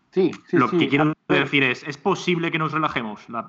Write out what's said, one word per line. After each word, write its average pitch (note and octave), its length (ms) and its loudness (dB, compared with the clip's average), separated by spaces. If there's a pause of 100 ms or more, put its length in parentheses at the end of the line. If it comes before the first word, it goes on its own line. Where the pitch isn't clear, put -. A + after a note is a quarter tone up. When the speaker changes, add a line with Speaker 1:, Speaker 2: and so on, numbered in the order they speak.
(120)
Speaker 1:
Sí, F#3 200 2 (140)
sí, F3+ 100 -2
Speaker 2:
Lo B2+ 120 4
Speaker 1:
sí. F3+ 100 0
Speaker 2:
que D#3 100 2
quiero D3+ 240 2 (160)
Speaker 1:
Ah, D3+ 60 2
Speaker 2:
decir C#3 280 2
es, B2 240 0
¿es C#3+ 100 -10
posible E3+ 540 0
que D#3+ 80 -2
nos D#3 140 -4
relajemos? C#3 560 -6
La, A#2 200 -8